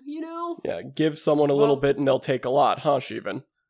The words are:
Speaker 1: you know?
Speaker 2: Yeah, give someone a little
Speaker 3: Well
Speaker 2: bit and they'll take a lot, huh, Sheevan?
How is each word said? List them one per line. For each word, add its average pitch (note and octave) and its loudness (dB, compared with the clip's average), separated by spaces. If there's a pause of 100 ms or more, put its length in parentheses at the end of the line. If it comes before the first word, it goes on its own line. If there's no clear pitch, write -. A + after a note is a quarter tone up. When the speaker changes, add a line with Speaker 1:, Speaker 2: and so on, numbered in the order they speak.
Speaker 1:
you D4 -10
know? E4+ -8
Speaker 2:
Yeah, - -6
give D3+ -2
someone D3 2
a C#3 4
little C#3+ 4
Speaker 3:
Well C3 -6
Speaker 2:
bit C#3 2
and C#3 0
they'll C3+ 4
take C3 -2
a B2 -2
lot, C3 4
huh, D3 2
Sheevan? G#2+ -8 (260)